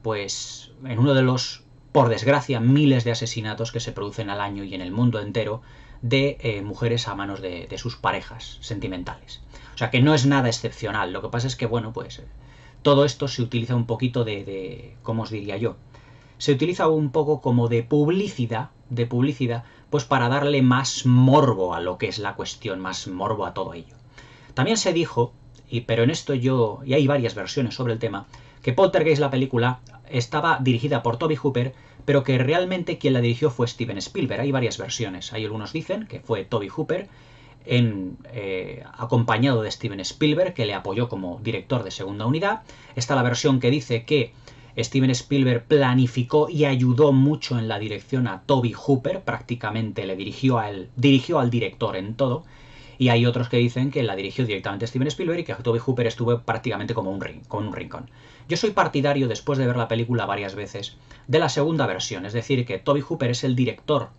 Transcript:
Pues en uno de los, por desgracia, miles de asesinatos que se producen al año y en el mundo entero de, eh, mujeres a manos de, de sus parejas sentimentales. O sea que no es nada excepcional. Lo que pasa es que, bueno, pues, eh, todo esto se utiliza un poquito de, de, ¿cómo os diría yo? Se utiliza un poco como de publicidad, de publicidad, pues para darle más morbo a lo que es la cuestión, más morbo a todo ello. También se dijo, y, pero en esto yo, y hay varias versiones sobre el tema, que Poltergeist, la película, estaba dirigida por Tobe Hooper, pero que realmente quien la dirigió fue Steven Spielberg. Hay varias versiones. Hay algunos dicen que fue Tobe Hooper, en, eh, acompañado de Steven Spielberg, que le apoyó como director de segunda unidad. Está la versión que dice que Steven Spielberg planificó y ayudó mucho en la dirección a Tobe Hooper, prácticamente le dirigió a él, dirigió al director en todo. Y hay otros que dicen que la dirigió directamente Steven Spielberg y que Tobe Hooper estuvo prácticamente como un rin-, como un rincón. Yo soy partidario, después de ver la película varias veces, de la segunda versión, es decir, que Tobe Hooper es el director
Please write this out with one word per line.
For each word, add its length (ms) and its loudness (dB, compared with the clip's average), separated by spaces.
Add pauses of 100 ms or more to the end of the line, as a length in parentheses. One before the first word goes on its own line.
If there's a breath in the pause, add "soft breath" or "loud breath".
Pues 680 -6 (140)
en 140 -4
uno 140 6
de 100 6
los, 400 0 (280)
por 180 6
desgracia, 500 2
miles 460 6
de 60 0
asesinatos 600 -4
que 80 -4
se 120 -8
producen 380 -6
al 100 -6
año 240 -6
y 120 -10
en 60 -8
el 100 -8
mundo 280 2
entero 420 -4 (400 loud breath)
de, 400 0
eh, 200 -4
mujeres 460 -2
a 80 -6
manos 260 -8
de, 260 -8
de 100 -10
sus 180 -8
parejas 680 -6
sentimentales. 800 -10 (320 loud breath)
O 40 -16
sea 120 -2
que 120 4
no 120 8
es 120 4
nada 220 4
excepcional. 640 -4
Lo 100 -8
que 80 -8
pasa 180 -2
es 80 -6
que, 100 -6
bueno, 260 -2
pues, 280 -12
eh, 80 -18 (560 loud breath)
todo 200 6
esto 240 0
se 140 -4
utiliza 340 -2
un 120 0
poquito 360 0
de, 200 -4
de, 580 -10
¿cómo 220 -2
os 80 -8
diría 260 -6
yo? 200 -2 (600 loud breath)
Se 140 0
utiliza 360 2
un 240 2
poco 300 0
como 260 2
de 140 2
publicidad, 880 0 (200)
de 180 -2
publicidad, 560 0 (260 loud breath)
pues 160 0
para 240 2
darle 320 2
más 440 2
morbo 680 6
a 80 -4
lo 160 -2
que 100 -2
es 120 -6
la 160 -6
cuestión, 440 -6
más 280 -8
morbo 380 -2
a 100 -8
todo 180 -6
ello. 220 -16 (580 loud breath)
También 240 2
se 160 0
dijo, 400 0 (340)
y, 140 -4
pero 220 0
en 80 4
esto 240 -4
yo, 500 0
y 80 0
hay 140 4
varias 260 2
versiones 400 -4
sobre 200 -2
el 60 -6
tema, 280 -6 (340 loud breath)
que 100 -2
Poltergeist, 480 4
la 120 2
película, 480 0 (300)
estaba 520 0
dirigida 400 2
por 160 0
Tobe 240 0
Hooper, 320 0 (320 loud breath)
pero 180 4
que 140 2
realmente 600 0
quien 160 2
la 80 2
dirigió 280 2
fue 180 -2
Steven 300 -6
Spielberg. 440 -4
Hay 100 0
varias 260 0
versiones. 560 -8
Hay 100 -6
algunos 300 -8
dicen 340 -6
que 140 -14
fue 240 -2
Tobe 240 -4
Hooper, 400 -4 (560 loud breath)
en, 520 0 (140)
eh, 520 -8 (100)
acompañado 680 2
de 100 -4
Steven 280 -8
Spielberg, 540 0
que 120 -2
le 80 -2
apoyó 360 -4
como 340 -8
director 400 -4
de 80 -8
segunda 340 -6
unidad. 360 0 (340 loud breath)
Está 200 0
la 80 4
versión 360 2
que 120 4
dice 340 -2
que 280 0 (440 loud breath)
Steven 320 2
Spielberg 560 2
planificó 840 4
y 140 2
ayudó 480 4
mucho 480 4
en 80 -2
la 120 -4
dirección 480 -2
a 160 -8
Tobe 300 2
Hooper, 500 0
prácticamente 840 -6
le 100 -4
dirigió 440 0
a 100 -4
él, 260 -12
dirigió 440 4
al 100 2
director 480 -2
en 160 -6
todo. 320 -2 (540 loud breath)
Y 100 4
hay 160 4
otros 240 0
que 80 2
dicen 340 2
que 100 -2
la 140 -2
dirigió 300 -4
directamente 420 -4
Steven 200 -2
Spielberg 320 -4
y 40 -6
que 120 -8
Tobe 240 0
Hooper 280 0
estuvo 340 0
prácticamente 520 -4
como 180 -4
un 100 -6
rin-, 260 -10
como 200 -6
un 80 -8
rincón. 340 -12 (400 loud breath)
Yo 60 -2
soy 160 0
partidario, 560 0
después 320 -2
de 80 2
ver 100 0
la 100 -2
película 380 -2
varias 300 -4
veces, 400 -10 (320 loud breath)
de 100 2
la 120 4
segunda 360 0
versión, 400 -4
es 80 -8
decir, 320 0
que 140 -6
Tobe 220 0
Hooper 300 -2
es 120 -2
el 120 0
director 640 0